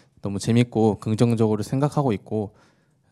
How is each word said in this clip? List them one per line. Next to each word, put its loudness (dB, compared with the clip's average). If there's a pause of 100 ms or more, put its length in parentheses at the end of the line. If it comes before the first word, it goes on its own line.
(220)
너무 -6
재밌고 2
긍정적으로 0
생각하고 -2
있고 -6 (560)